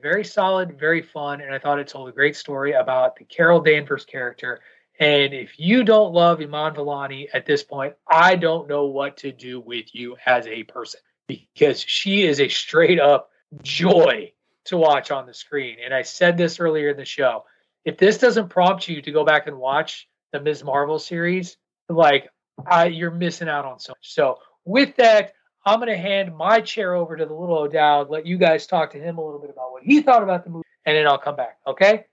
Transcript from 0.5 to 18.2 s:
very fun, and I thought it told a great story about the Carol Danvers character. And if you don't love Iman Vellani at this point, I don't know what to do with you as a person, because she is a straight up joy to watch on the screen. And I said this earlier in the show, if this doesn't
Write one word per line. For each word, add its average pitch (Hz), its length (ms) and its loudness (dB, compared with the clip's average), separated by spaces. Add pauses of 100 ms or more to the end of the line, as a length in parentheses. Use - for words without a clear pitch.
very 160 220 -2
fun, 143 400 -10
and 139 140 -12
I 135 40 -8
thought 143 200 -2
it 143 100 -10
told 131 220 -16
a - 20 -20
great 143 240 -2
story 139 360 -6
about 127 440 0
the - 80 -20
Carol 170 360 4
Danvers 147 440 0
character. 123 560 -12 (400)
And 143 340 2
if 123 240 -14
you 208 240 2
don't 214 300 4
love 170 280 4
Iman 151 320 -6
Vellani 143 640 -8
at 135 120 -4
this 143 180 0
point, 139 300 -8 (140)
I 175 280 6
don't 165 320 -2
know 143 160 -2
what 139 340 -6
to 139 140 -12
do 123 260 -14
with 117 340 -12
you 120 320 -14
as 123 220 0
a 113 160 -12
person, - 380 -16 (260)
because - 540 0
she - 420 -2
is 143 180 0
a 131 80 2
straight 165 520 2
up 143 280 4 (340)
joy 139 720 2 (340)
to 185 100 -6
watch 151 340 2
on 135 160 -6
the 123 80 -20
screen. 127 500 -10
And 127 80 -8
I 131 100 -2
said 175 340 0
this 170 240 -2
earlier 156 300 0
in 143 60 -4
the 139 80 -14
show, 120 400 -2 (400)
if - 140 -6
this 208 200 4
doesn't 220 320 2